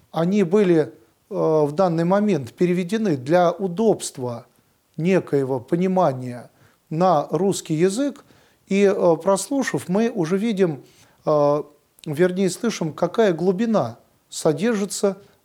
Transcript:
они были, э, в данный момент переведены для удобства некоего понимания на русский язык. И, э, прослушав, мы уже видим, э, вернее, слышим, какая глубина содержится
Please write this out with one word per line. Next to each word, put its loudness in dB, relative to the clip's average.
они 0
были, 4
э, 0
в 0
данный 2
момент 0
переведены 0
для 2
удобства -4
некоего 0
понимания -2
на 2
русский -2
язык. -2
И, 2
э, 4
прослушав, -2
мы 0
уже -2
видим, -2
э, 2
вернее, 0
слышим, -6
какая 0
глубина 0
содержится -2